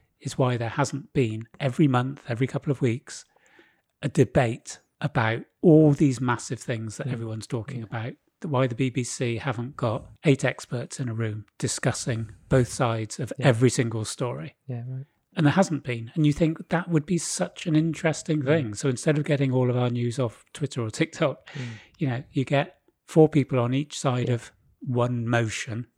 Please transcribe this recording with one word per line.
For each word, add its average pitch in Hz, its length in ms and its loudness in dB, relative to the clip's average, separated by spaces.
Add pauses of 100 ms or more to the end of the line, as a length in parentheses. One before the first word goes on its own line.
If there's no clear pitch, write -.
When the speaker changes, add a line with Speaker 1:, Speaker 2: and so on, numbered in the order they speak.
(200)
Speaker 1:
is - 160 -8
why 123 200 2
there 113 120 -4
hasn't 139 440 -4
been 113 320 0 (160)
every 143 280 4
month, 127 400 0
every 123 200 0
couple 147 240 -4
of - 80 -4
weeks, 123 440 -2 (760)
a 143 60 -4
debate 123 720 0 (200)
about 117 420 0 (180)
all 156 320 8
these 135 280 2
massive 123 380 -2
things 110 380 -6
that 151 100 -8
Speaker 2:
Mm. 120 60 -4
Speaker 1:
everyone's 113 340 -8
talking 120 320 -6
Speaker 2:
Yeah. 113 60 -8
Speaker 1:
about, 117 280 -8 (280)
th-, 170 100 -6
why 131 160 2
the 120 80 -6
B 131 160 0
B 123 140 -4
C 117 320 -4
haven't 120 400 -6
got 120 320 -4 (160)
eight 139 200 4
experts 123 540 -6
in 131 100 -4
a 113 60 -6
room 107 300 -6 (140)
discussing 117 720 -4 (160)
both 131 200 4
sides 113 520 -2
of 120 180 -6
Speaker 2:
Yeah. 127 80 0
Speaker 1:
every 120 240 6
single 113 340 -2
story. 135 520 -8 (100)
Speaker 2:
Yeah, 120 220 -8
right. 131 180 -10 (300)
Speaker 1:
And 160 100 4
there 143 80 6
hasn't 175 300 2
been. 117 300 -6
And 151 120 2
you 147 60 6
think 160 360 0
that 175 220 -2
would 151 160 2
be 180 120 0
such - 480 -6
an 160 100 2
interesting 156 680 0
Speaker 2:
Mm. 127 40 -2
Speaker 1:
thing. 139 280 2
So 139 140 -2
instead 143 300 2
of 147 60 0
getting 139 280 2
all 127 180 4
of 120 60 0
our 123 120 2
news 120 300 -2
off 123 340 -4
Twitter 135 300 -6
or 113 80 -4
TikTok, - 640 -2
Speaker 2:
Mm. 139 60 -8 (380)
Speaker 1:
you 143 100 -2
know, 127 240 -4
you 135 120 0
get - 360 0 (260)
four 156 220 8
people 135 320 2
on 120 120 0
each 139 260 -4
side 123 300 0
Speaker 2:
Yeah. 120 60 2
Speaker 1:
of - 180 -6 (280)
one 120 480 -2
motion, 117 580 -2 (120)